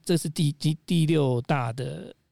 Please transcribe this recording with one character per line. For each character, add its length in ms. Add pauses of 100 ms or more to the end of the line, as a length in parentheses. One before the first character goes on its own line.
这 120
是 120
第， 240
第， 240 (100)
第 180
六 380
大 300
的 420 (180)